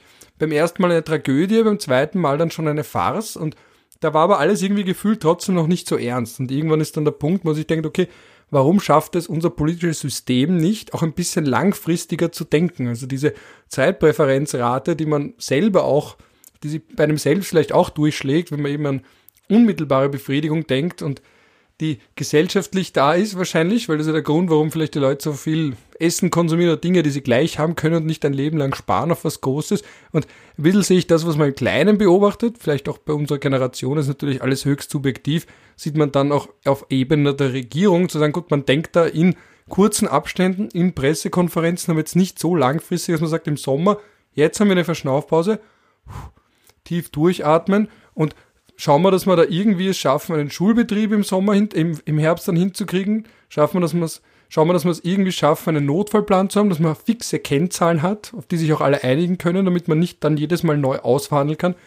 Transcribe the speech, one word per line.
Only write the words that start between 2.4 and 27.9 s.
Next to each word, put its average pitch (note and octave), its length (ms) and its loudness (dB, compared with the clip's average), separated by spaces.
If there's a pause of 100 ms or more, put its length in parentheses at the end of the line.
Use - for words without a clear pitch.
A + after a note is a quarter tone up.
schon D#3+ 160 -4
eine D3 160 -2
Farce. B2 520 -4
Und D#3 200 -8 (440)
da D#3 140 -2
war D#3 100 4
aber F3+ 160 2
alles E3+ 220 2
irgendwie G3+ 220 0
gefühlt G3+ 380 -2
trotzdem E3+ 340 0
noch E3 120 0
nicht F3 200 -2
so D#3 100 -2
ernst. A#2 420 -4
Und C3 120 -6
irgendwann D#3 300 0
ist D3+ 160 -6
dann D3+ 80 0
der D3 60 2
Punkt, D#3 320 -2
wo E3 60 0
man D3+ 60 0
sich D#3 120 -6
denkt, D#3+ 180 -2
okay, F3 220 -2 (440)
warum D3 280 4
schafft D3+ 360 0
es E3+ 120 -2
unser E3 220 -2
politisches E3 520 -4
System C#3 560 0
nicht, F3+ 360 0
auch A#2 80 -2
ein D#3+ 120 -2
bisschen E3+ 320 -2
langfristiger E3 880 0
zu - 120 -10
denken? D3+ 460 0
Also A#2+ 180 -8
diese C3+ 260 -2 (360)
Zeitpräferenzrate, C#3 1300 0
die D#3 120 -4
man D3 300 -2
selber E3+ 480 2
auch, C3+ 320 -2 (440)
die D3 80 -8
sich D#3 120 -6 (140)
bei D3+ 100 2
einem D3+ 120 2
selbst D#3+ 300 0
vielleicht D#3 240 0
auch F3 180 2
durchschlägt, D3+ 640 -2
wenn D3 100 -6
man C#3+ 100 -4
eben D3 140 -4
an C#3 160 -4 (480)
unmittelbare D#3 600 4
Befriedigung D3+ 580 -2
denkt C#3 340 -2
und D3 200 -6 (580)
die D#3 180 -4 (180)
gesellschaftlich F3 800 0
da D3 220 2
ist G3+ 220 -2
wahrscheinlich, F3+ 520 0
weil D#3 80 0
das D3+ 80 -2
ist D#3 40 -2
ja D3+ 40 0
der D#3 80 0
Grund, D#3+ 300 0
warum D#3 200 2
vielleicht D#3+ 220 -4
die D#3 60 -2
Leute C#3 240 0
so D3+ 100 -4
viel D#3 420 -4 (240)
Essen E3+ 300 0
konsumieren E3+ 440 2
oder D3+ 60 -2
Dinge, F3 220 2
die D3+ 80 2
sie C#3 120 -4
gleich C3 360 0
haben D#3+ 180 -2
können D#3+ 200 0